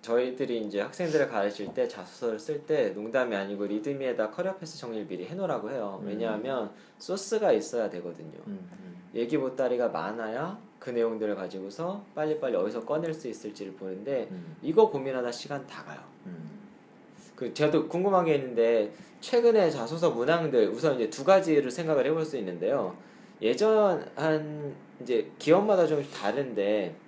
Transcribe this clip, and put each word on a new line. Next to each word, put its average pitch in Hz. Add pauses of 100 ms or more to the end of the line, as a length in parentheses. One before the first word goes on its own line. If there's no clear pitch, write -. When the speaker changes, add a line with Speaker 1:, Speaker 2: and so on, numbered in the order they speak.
Speaker 1:
저희들이 123
이제 101
학생들을 151
가르칠 101
때 127
자소서를 110
쓸 147
때 135
농담이 113
아니고 101
리드미에다 113
커리어 185
패스 165
정리를 110
미리 90
해놓으라고 156
해요. 104
Speaker 2:
음. 101
Speaker 1:
왜냐하면 110 (280)
소스가 202
있어야 110
되거든요. 82
Speaker 2:
음, 95
음. - (120)
Speaker 1:
얘기 117
보따리가 127
많아야 113 (200)
그 -
내용들을 113
가지고서 95 (100)
빨리빨리 151
어디서 107
꺼낼 160
수 160
있을지를 104
보는데 104
Speaker 2:
음. 85
Speaker 1:
이거 214
고민하다 131
시간 139
다 -
가요. 76 (280)
Speaker 2:
음. 82 (800)
Speaker 1:
그 120
저도 151
궁금한 185
게 156
있는데 117 (280)
최근에 226
자소서 151
문항들 127
우선 135
이제 113
두 -
가지를 165
생각을 151
해볼 160
수 139
있는데요. 92 (460)
예전 196
한 151 (280)
이제 117
기업마다 180
좀 147 (120)
다른데 104 (140)